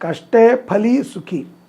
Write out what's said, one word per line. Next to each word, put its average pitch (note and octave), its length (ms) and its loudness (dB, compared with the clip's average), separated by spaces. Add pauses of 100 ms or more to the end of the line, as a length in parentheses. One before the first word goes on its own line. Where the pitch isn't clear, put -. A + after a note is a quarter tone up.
కష్టే A3+ 680 0
ఫలి A3+ 320 0
సుఖి, - 440 -10 (220)